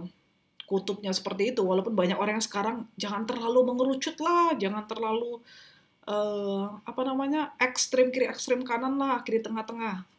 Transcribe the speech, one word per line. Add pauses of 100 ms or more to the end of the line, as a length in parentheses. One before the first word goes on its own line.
(640)
kutubnya
seperti
itu,
walaupun
banyak
orang
yang
sekarang,
"Jangan
terlalu
mengerucut
lah,
jangan
terlalu, (640)
eh,
apa
namanya,
ekstrim
kiri,
ekstrim
kanan
lah,
kiri
tengah-tengah." (120)